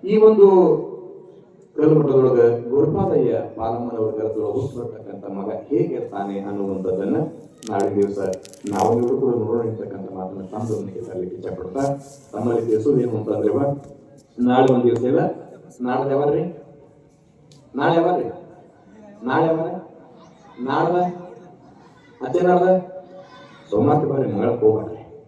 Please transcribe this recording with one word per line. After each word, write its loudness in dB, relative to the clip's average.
ಈ 2
ಒಂದು 10
ಕಲ್ಮಠದೊಳಗ 4
ಗುರುಪಾದಯ್ಯ 2
ಪಾಲಮ್ಮನವರ -4
ಗರದೊಳಗೆ -4
ಹುಟ್ಟು -4
ಬರ್ತಕ್ಕಂಥ -12
ಮಗ -8
ಹೇಗಿರ್ತಾನೆ -4
ಅನ್ನುವಂಥದ್ದನ್ನ -4
ನಾಳೆ -2
ದಿವಸ 0
ನಾವು 2
ನೀವು 0
ಕೂಡ 0
ನೋಡೋಣ -2
ಅಂತಕ್ಕಂಥ -10
ಮಾತನ್ನ -10
ತಮ್ಮ -8
ಗಮನಕ್ಕೆ -8
ತರಲಿಕ್ಕೆ -8
ಇಚ್ಛೆ -10
ಪಡ್ತಾ, -6
ತಮ್ಮಲ್ಲಿ -2
ತಿಳಿಸೋದು 2
ಏನು -4
ಅಂತಂದ್ರೆ, -2
ಅವ್ವ, 0
ನಾಳೆ 4
ಒಂದ್ 2
ದಿವಸ 0
ಇಲ್ಲ, 2
ನಾಡ್ದು -2
ಯಾವಾರ್ರಿ? 0
ನಾಳೆ 2
ಯಾವಾರ್ರಿ? 2
ನಾಳೆ 2
ಯಾವಾರ? -2
ನಾಡ್ದ? 0
ಅಚ್ಚೆ -4
ನಾಡ್ದ? 4
ಸೋಮವಾರ 2
ಬರ್ರಿ, 0
ಮಂಗಳಕ್ಕೆ 0
ಹೋಗ್ಬೇಡ್ರಿ. 0